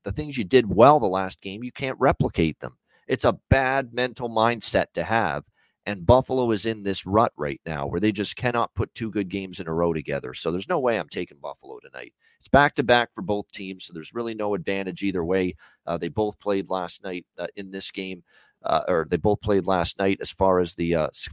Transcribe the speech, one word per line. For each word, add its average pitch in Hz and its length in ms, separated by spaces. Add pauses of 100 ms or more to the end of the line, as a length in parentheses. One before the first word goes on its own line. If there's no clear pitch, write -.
the 101 100
things 147 240
you 113 80
did 110 280
well 131 260
the 117 80
last 92 340
game, 98 220
you 123 100
can't 131 280
replicate 127 600
them. 62 160 (320)
It's - 160
a 117 140 (120)
bad 131 440
mental 123 340
mindset 110 640
to 85 100
have. 87 400 (440)
And 98 160
Buffalo 127 460
is 107 160
in 110 160
this 98 240
rut 107 300
right 71 280
now 73 220
where 82 140
they 107 100
just 101 240
cannot 120 400
put 101 220
two 113 160
good 101 160
games 95 320
in 85 80
a 82 40
row 85 200
together. 71 420
So - 160
there's 95 180
no 170 120
way 120 180
I'm 78 100
taking 85 300
Buffalo 69 400
tonight, 64 340 (360)
back-to-back 127 640
for 110 80
both 101 300
teams, 95 320
so - 80
there's 82 220
really 117 200
no 104 200
advantage 95 480
either 92 220
way. 92 300 (320)
Uh, 85 100
they 82 120
both 104 300
played 98 320
last 92 340
night, 90 220 (120)
uh, 87 80 (100)
in 98 140
this 95 200
game, 95 320 (420)
uh, 78 240
or 82 200
they 90 80
both 104 240
played 98 260
last 92 320
night 98 220
as - 100
far 95 280
as 87 160
the, 85 200
uh, 78 140
s-, - 240